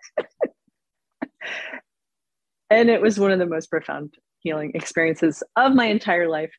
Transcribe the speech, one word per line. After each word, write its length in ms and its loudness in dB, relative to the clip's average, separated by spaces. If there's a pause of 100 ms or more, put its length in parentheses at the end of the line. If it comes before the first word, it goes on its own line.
(2750)
And 200 6
it 120 2
was 180 2
one 120 2
of 80 2
the 60 0
most 240 -6
profound 440 -6 (260)
healing 360 -6
experiences 680 -2 (140)
of 180 4
my 120 4
entire 420 0
life 320 -4